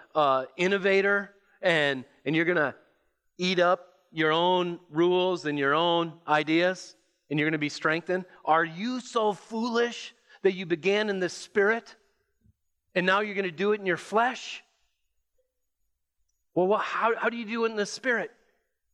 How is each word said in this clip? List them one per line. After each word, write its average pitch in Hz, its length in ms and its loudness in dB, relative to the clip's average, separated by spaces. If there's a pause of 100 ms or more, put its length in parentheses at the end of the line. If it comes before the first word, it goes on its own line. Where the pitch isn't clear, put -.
(140)
a 135 320 2 (100)
innovator, 196 760 0 (260)
and, 143 440 0 (200)
and 143 100 0
you're 160 120 2
gonna 156 280 0 (600)
eat 180 220 0
up 180 340 2 (200)
your 156 200 0
own 175 460 2 (100)
rules 180 560 2
and 147 140 -2
your 139 160 2
own 170 400 2 (120)
ideas, 160 720 0 (320)
and 143 100 -2
you're 151 100 2
gonna 156 100 0
be 147 100 -2
strengthened. 170 560 -2 (200)
Are 160 200 4
you 208 360 -6
so 214 340 0
foolish 233 800 -4 (280)
that 196 100 4
you 185 120 -8
began 190 460 0
in 196 80 -2
the 180 100 -2
Spirit, - 680 -2 (1000)
and 170 100 2
now 190 160 4
you're 208 140 -4
gonna 190 160 -2
do 185 220 0
it 214 80 -2
in 196 60 -8
your 175 100 2
flesh? - 680 -4 (1900)
Well, 180 140 2
wha-, 208 100 2
how, 220 380 -2
how 226 120 -2
do 233 80 -4
you 233 80 -8
do 226 200 -4
it 226 60 -2
in 220 60 -8
the 208 80 -2
Spirit? 220 460 -4 (640)